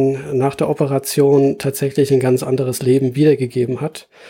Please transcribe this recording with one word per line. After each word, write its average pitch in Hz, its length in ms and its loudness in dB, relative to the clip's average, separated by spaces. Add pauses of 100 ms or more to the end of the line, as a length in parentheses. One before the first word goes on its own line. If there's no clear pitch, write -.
(340)
nach 135 220 0
der 151 140 -2
Operation 139 920 2
tatsächlich 139 520 -2
ein 131 100 4
ganz 127 200 2
anderes 135 400 -4
Leben 131 340 2
wiedergegeben 131 680 0
hat. - 260 -10 (220)